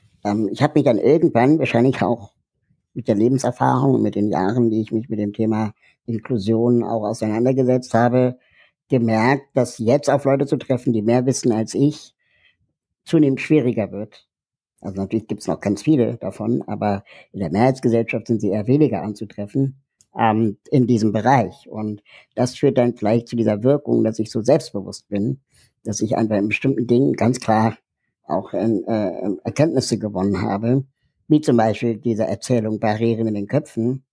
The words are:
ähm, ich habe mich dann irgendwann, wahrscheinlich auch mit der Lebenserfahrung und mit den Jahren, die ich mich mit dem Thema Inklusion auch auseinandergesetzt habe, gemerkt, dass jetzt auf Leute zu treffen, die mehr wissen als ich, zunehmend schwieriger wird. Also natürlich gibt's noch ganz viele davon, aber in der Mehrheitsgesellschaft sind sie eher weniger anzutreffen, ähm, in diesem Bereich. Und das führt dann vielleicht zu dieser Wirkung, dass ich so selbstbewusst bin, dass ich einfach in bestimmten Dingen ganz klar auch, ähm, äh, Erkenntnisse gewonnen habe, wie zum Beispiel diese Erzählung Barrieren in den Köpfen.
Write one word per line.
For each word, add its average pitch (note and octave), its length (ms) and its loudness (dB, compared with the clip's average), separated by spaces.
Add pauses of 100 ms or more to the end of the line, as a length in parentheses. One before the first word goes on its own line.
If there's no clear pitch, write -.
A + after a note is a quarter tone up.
(260)
ähm, G#2 260 0
ich A2 100 -4
habe C3+ 140 0
mich D3 80 2
dann A#2+ 140 2
irgendwann, B2 640 2
wahrscheinlich B2 420 2
auch - 320 -2 (600)
mit - 140 -10
der A2+ 80 2
Lebenserfahrung B2+ 800 2
und A2 80 2
mit G#2 120 -2
den G#2 140 0
Jahren, G#2 400 0
die A2 120 -2
ich A2 100 -6
mich A2+ 180 -4
mit G#2 100 -6
dem G#2 140 -4
Thema A2 400 -2 (320)
Inklusion A2+ 800 0
auch A2+ 200 -4
auseinandergesetzt B2 880 0
habe, B2 440 2 (520)
gemerkt, A#2 680 2
dass B2 240 0
jetzt B2 300 2
auf C3+ 160 2
Leute C#3 200 2
zu C3+ 120 -2
treffen, B2 360 -2
die A2 80 0
mehr A#2+ 240 2
wissen C3 260 0
als A2 220 -2
ich, C#3+ 420 -2 (880)
zunehmend C#3 360 2
schwieriger A#2 500 0
wird. G#2 360 -12 (540)
Also F#2+ 200 -8
natürlich G2+ 260 -4
gibt's - 200 -8
noch E2+ 140 -4
ganz G2+ 200 -2
viele A#2+ 360 2
davon, G#2+ 460 -4
aber G#2 400 -4 (280)
in - 80 -12
der F#2+ 120 -4
Mehrheitsgesellschaft A#2 760 0
sind A2+ 140 0
sie G#2 80 0
eher G2+ 180 -2
weniger B2+ 340 2
anzutreffen, G#2+ 800 -6 (360)
ähm, A2 400 2 (120)
in B2+ 160 4
diesem A2 280 2
Bereich. A2 560 0
Und G#2+ 340 -10 (320)
das B2 200 -2
führt B2+ 220 0
dann A#2+ 180 2
vielleicht A2+ 340 0
zu B2 60 -8
dieser G#2+ 280 0
Wirkung, A#2+ 400 2
dass A2 160 -2
ich G#2+ 100 -4
so A#2 120 -4
selbstbewusst G#2 640 -2
bin, G#2 320 -4 (440)
dass G#2+ 180 -4
ich A2 160 -2
einfach A2 200 0
in G2+ 120 0
bestimmten B2 360 -2
Dingen B2 280 2
ganz B2 260 0
klar A2 380 0 (500)
auch, F#2 260 -4
ähm, G2 320 0
äh, G2+ 460 -2 (120)
Erkenntnisse C3 540 0
gewonnen G2 440 -2
habe, A2+ 420 -2 (440)
wie D3+ 140 4
zum C3 160 2
Beispiel A2+ 400 0
diese G#2+ 280 -2
Erzählung G#2+ 540 -2
Barrieren A2+ 480 0
in G#2+ 60 -2
den G2+ 140 -6
Köpfen. C3 640 -4